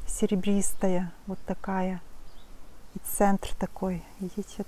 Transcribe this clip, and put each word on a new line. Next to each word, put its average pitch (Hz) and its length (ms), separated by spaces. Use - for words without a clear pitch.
серебристая. 190 1040
Вот 190 220
такая. 185 520
И - 60
центр 196 400
такой. 185 460
Видите, 196 480